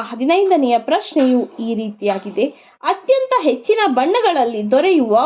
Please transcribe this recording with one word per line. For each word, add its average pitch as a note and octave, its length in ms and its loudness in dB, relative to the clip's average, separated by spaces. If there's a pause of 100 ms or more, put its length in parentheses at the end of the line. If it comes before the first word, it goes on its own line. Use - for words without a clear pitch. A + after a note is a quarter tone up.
ಹದಿನೈದನೆಯ C4+ 760 0
ಪ್ರಶ್ನೆಯು C4 640 0 (200)
ಈ A3+ 140 -6
ರೀತಿಯಾಗಿದೆ. G3+ 680 -4 (380)
ಅತ್ಯಂತ C5 580 -2
ಹೆಚ್ಚಿನ D4+ 460 0
ಬಣ್ಣಗಳಲ್ಲಿ C4 840 0
ದೊರೆಯುವ C4+ 560 2